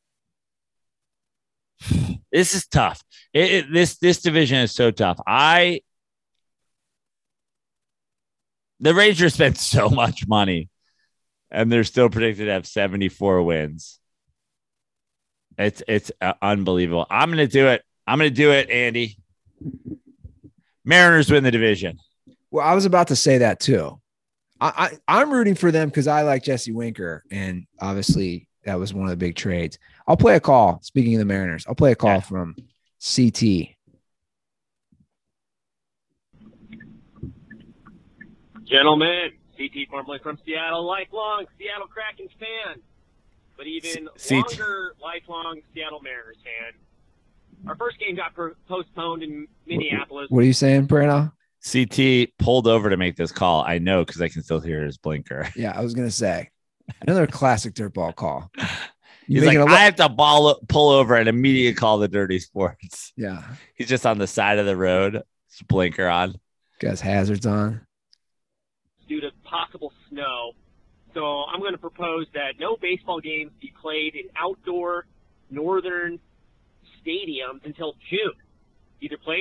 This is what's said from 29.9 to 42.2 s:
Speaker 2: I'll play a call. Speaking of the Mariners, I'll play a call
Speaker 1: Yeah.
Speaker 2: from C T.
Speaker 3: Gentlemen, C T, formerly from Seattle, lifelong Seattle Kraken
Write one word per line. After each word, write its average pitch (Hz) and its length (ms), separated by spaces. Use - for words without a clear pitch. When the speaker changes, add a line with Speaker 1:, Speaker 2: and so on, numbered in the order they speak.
Speaker 2:
I'll 165 100
play 214 200
a 147 40
call. 104 420
Speaking 117 320
of 113 40
the 107 80
Mariners, 92 420
I'll 120 60
play 143 180
a - 20
call 110 200
Speaker 1:
Yeah. 95 60
Speaker 2:
from 90 360
C 120 320
T. 98 460
Speaker 3:
Gentlemen, 151 680
C 139 120
T, 143 220
formerly 139 320
from 151 220
Seattle, 165 420
lifelong 202 580
Seattle 202 280
Kraken 208 420